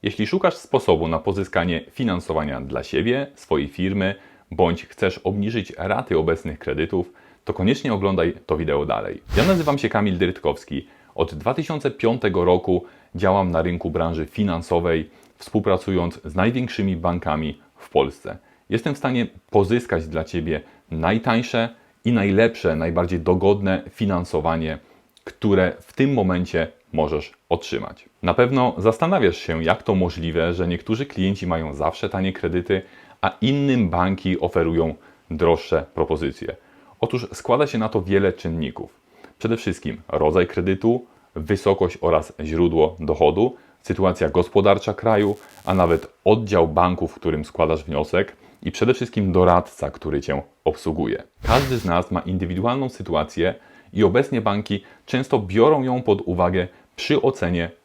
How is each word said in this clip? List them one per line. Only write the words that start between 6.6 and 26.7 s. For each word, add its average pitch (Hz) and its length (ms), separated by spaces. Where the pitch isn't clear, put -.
kredytów, 82 540
to - 80
koniecznie 117 400
oglądaj 95 400
to 78 120
wideo 73 280
dalej. 53 360
Ja 107 60
nazywam 160 340
się 135 120
Kamil 104 280
Dyrtkowski. 76 720
Od 85 200
dwa 92 180
tysiące 143 380
piątego 107 540
roku 90 400
działam 95 360
na 82 100
rynku 87 280
branży 82 360
finansowej, 85 840
współpracując 92 920
z 78 100
największymi 107 600
bankami 80 680
w - 140
Polsce. - 480
Jestem 117 260
w - 20
stanie 127 300
pozyskać 101 580
dla 80 160
Ciebie 78 380
najtańsze 113 760
i 117 60
najlepsze, 101 640
najbardziej 85 440
dogodne 95 680
finansowanie, 82 880
które 95 560
w - 140
tym 139 200
momencie 90 540